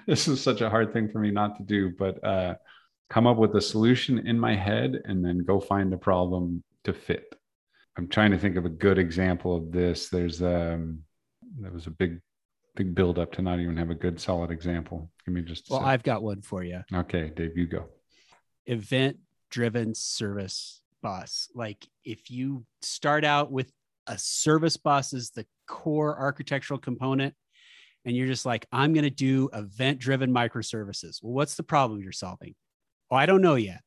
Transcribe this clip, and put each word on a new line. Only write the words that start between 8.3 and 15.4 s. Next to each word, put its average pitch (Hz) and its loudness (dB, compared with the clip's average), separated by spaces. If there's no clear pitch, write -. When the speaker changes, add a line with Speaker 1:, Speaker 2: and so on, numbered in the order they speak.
Speaker 1:
to 95 4
think 92 0
of 87 0
a 87 -2
good 92 4
example 90 0
of 82 -6
this. 87 0
There's, 87 -2
um, 85 -2
there 95 -12
was 82 -12
a 80 -8
big, 85 -2
big 92 -2
buildup 87 2
to - -4
not 87 0
even 85 -2
have 85 -2
a 85 -2
good, 85 -4
solid 85 -2
example. 82 -6
Give 92 -4
me 90 -2